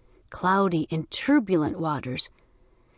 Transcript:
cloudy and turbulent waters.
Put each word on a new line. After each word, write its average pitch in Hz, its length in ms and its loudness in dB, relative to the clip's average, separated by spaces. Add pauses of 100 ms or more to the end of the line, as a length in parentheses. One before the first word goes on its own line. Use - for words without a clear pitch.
(320)
cloudy 185 600 0
and 160 200 -4
turbulent 190 680 2
waters. 139 520 -4 (680)